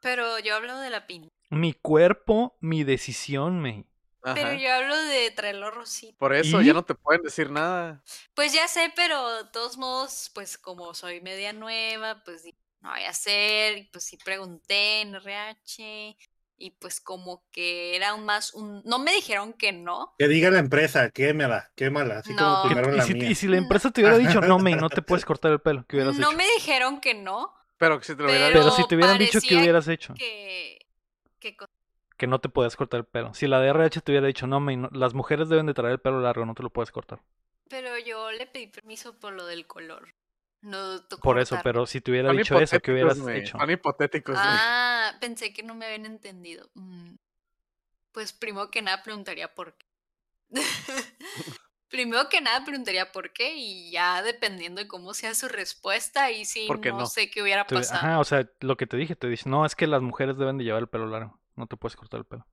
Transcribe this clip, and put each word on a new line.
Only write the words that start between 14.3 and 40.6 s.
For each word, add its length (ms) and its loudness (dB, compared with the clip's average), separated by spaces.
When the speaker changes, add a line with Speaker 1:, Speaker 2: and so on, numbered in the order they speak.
Speaker 1:
en 120 -10
R 220 -12
H, 800 -16
y, 160 -18
pues, 300 -12
como 480 -14
que 460 -4
era 180 0
un 100 -10
más 300 -4
un... 320 -14
No 120 0
me 160 0
dijeron 380 -2
que 200 -2
no. 460 -10
Speaker 4:
Que 100 4
diga 220 6
la 80 8
empresa, 520 4
quémala, 680 0
quémala, 440 -2
así 140 -10
como 140 2
Speaker 1:
No. 140 4
Speaker 2:
¿Qué, 80 4
Speaker 4:
quemaron 240 2
Speaker 2:
y 40 4
Speaker 4:
la 60 4
Speaker 2:
si 80 0
te, 80 0
Speaker 4:
mía. 100 0
Speaker 2:
y 40 4
si 120 -2
la 100 6
Speaker 1:
No. 80 4
Speaker 2:
empresa 260 2
te 100 0
hubiera 180 10
dicho, 220 6
Speaker 4:
<laughs> 160 8
Speaker 2:
"No, 20 6
May, 160 6
no 140 2
te 140 -2
puedes 240 0
cortar 260 2
el 80 4
pelo"? 260 0
¿Qué 100 -4
hubieras 220 2
Speaker 1:
No 100 4
Speaker 2:
hecho? 100 2
Speaker 1:
me 80 4
dijeron 440 0
que 140 0
no, 380 -6
Speaker 3:
Pero 260 4
si 140 -8
te 60 -6
lo 80 2
hubieran 220 6
Speaker 1:
pero 120 12
Speaker 2:
Pero 120 8
si 120 4
te 60 4
hubieran 240 8
dicho, 220 6
¿qué 80 -4
Speaker 1:
parecía 120 8
Speaker 2:
hubieras 280 6
hecho? 260 -4
Speaker 1:
que, 640 -12
que 160 -14
co- 100 -20
Speaker 2:
Que 120 -4
no 120 0
te 80 -6
podías 280 0
cortar 240 -4
el 60 -8
pelo. 280 -8
Si 140 -2
la 100 4
de 120 4
R 140 4
H 160 0
te 120 -2
hubiera 160 4
dicho, 180 -4
"No, 140 0
May, 160 -2
no, 160 -6
las 220 0
mujeres 340 -2
deben 180 4
de 80 -2
traer 200 0
el 60 -6
pelo 200 0
largo, 260 0
no 80 -8
te 80 -14
lo 80 -8
puedes 220 -6
cortar". 280 -14
Speaker 1:
Pero 300 -10
yo 320 -10
le 160 -10
pedí 220 -16
permiso 500 -20
por 140 -14
lo 140 -12
del 200 -12
color. 480 -20